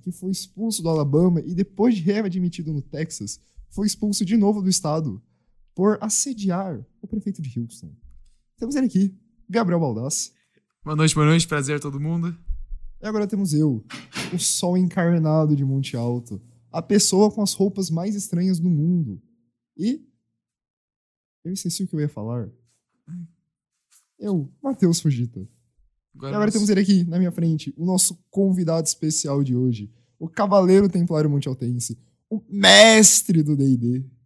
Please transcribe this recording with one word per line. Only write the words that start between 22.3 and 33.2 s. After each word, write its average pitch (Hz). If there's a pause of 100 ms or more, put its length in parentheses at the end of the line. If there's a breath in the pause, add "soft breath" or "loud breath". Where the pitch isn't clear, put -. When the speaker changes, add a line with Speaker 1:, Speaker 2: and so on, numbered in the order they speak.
Speaker 1:
Eu, 180 (120)
Matheus 185
Fujita. 120 (760)
Speaker 2:
Agora 135
Speaker 1:
E -
agora 208
Speaker 2:
nós 208
Speaker 1:
temos 208
ele 196
aqui, 190
na 170
minha 180
frente, 160
o 160
nosso 185 (120)
convidado 180
especial 151
de 127
hoje, 117 (280)
o 165
Cavaleiro 190
Templário 170
Montealtense, 123 (300)
o 220
mestre 202